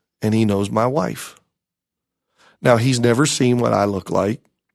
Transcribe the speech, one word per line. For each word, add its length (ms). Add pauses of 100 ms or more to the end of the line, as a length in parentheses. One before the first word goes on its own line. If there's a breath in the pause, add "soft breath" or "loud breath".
(220)
and 120
he 120
knows 240
my 180
wife. 480 (1300 soft breath)
Now, 160
he's 220
never 260
seen 320
what 160
I 120
look 240
like, 320 (340)